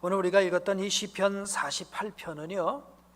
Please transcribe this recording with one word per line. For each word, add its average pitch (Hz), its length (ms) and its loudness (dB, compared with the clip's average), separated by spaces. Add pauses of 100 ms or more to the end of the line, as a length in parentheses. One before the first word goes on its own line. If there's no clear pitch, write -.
오늘 180 160 0
우리가 185 240 6
읽었던 180 380 2
이 196 100 -2
시편 196 560 0
사십팔 - 720 -4
편은요, 175 680 -4 (320)